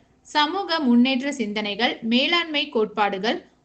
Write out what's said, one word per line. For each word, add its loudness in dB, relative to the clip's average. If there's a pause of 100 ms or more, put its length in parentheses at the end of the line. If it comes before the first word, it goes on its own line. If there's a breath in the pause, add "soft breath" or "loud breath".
(280)
சமூக 0
முன்னேற்ற 2
சிந்தனைகள், -4
மேலாண்மை 0
கோட்பாடுகள், -2 (260)